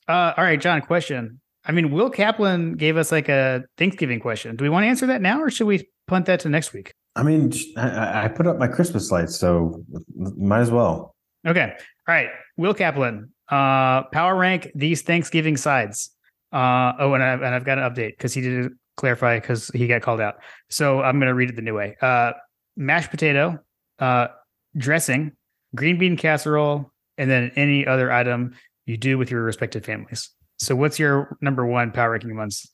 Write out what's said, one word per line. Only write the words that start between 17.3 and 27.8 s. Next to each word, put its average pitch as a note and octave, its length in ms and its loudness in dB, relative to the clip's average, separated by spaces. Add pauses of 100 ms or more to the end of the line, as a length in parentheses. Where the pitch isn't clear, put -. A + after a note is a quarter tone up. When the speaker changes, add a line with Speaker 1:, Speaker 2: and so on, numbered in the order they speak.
Speaker 1:
and B2+ 120 -2
I've B2+ 120 -4
got C3+ 120 0
an C3+ 60 -2 (100)
update A2+ 240 -6
'cause B2+ 160 -6
he C3+ 60 -4
didn't B2+ 380 -4 (180)
clarify A#2+ 460 2
'cause - 320 -6
he A#2+ 140 0
got A#2+ 140 2
called A2+ 200 -2
out. G#2 140 -4 (340)
So C#3 320 0
I'm C3 180 2
gonna B2+ 160 2
read B2 140 0
it A#2 80 -10
the A#2 40 -8
new A2+ 140 -4
way. G#2 260 -6
Uh, A#2+ 300 2 (460)
mashed D#3 340 0
potato, D3+ 480 0 (400)
uh, B2 280 2 (500)
dressing, D3 560 0 (420)
green D#3+ 220 0
bean F3+ 180 2
casserole, D3+ 800 0 (240)
and C3 120 -2
then B2 280 2
any C#3+ 280 2